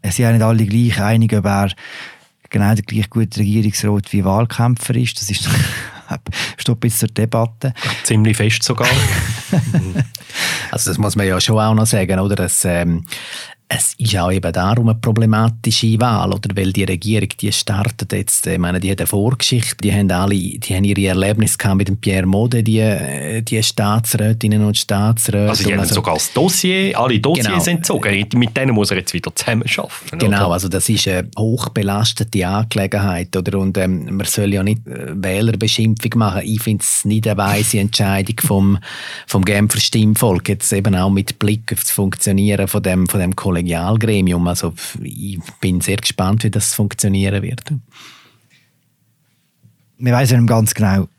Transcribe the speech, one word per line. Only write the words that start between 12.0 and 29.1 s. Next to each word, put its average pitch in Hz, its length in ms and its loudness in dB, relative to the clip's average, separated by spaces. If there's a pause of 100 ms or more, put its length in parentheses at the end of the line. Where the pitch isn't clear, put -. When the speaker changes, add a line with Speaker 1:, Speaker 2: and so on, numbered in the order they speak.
Speaker 3:
oder? 104 160 0
Dass, 92 300 -2
ähm, 85 400 0 (640)
es - 260 -2
ist 104 220 -2
auch 87 140 0
eben 92 220 0
darum 110 360 2
eine 113 100 2
problematische 113 1000 2
Wahl, 101 340 2
oder? 98 220 -4
Weil 95 180 0
die 98 120 0
Regierung, 101 460 -2 (100)
die 104 100 -2
startet - 600 -4
jetzt, - 340 -2
ich 90 120 -2
meine, 87 200 0
die 95 140 -2
hat 92 80 -4
eine 85 80 -2
Vorgeschichte, 117 760 0
die 101 100 2
haben 101 200 2
alle, 98 240 0
die 95 360 -6
haben 95 120 0
ihre 101 200 0
Erlebnisse 98 540 2
gehabt 98 200 2
mit 98 100 0
dem 101 80 -2
Pierre 95 300 0
Modet, 113 420 2
die, 110 100 4
äh, 78 640 -2
die 113 180 -2
Staatsrätinnen 107 1040 2
und 104 120 2
Staatsräte. 104 720 0
Speaker 2:
Also 101 160 0
die 104 60 2
Speaker 3:
Und - 20 0
Speaker 2:
haben 98 80 0
Speaker 3:
also 98 160 0
Speaker 2:
sogar 90 180 0
das - 180 -4
Dossier, 185 640 0
alle 120 220 2
Dossiers 165 460 0
Speaker 3:
Genau. 175 140 0
Speaker 2:
entzogen. 104 460 -2 (120)
Mit 120 200 0
denen 135 160 0
muss 104 200 0
er 92 60 0
jetzt - 160 -6